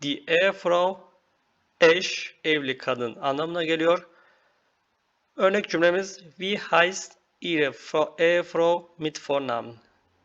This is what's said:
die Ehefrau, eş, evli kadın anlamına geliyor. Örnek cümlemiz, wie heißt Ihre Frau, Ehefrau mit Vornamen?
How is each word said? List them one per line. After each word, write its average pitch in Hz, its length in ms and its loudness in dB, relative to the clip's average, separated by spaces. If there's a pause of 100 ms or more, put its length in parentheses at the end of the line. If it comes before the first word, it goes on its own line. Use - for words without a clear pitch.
die 143 260 -6
Ehefrau, 180 840 0 (720)
eş, - 540 2 (100)
evli 143 340 -2
kadın 123 380 -4
anlamına 160 480 -4
geliyor. 165 440 0 (1300)
Örnek 196 320 2
cümlemiz, 175 520 0
wie 180 360 -8
heißt 175 560 0 (280)
Ihre 151 320 0
Frau, - 460 -2
Ehefrau 170 800 0
mit 156 320 -8
Vornamen? 120 440 -4 (500)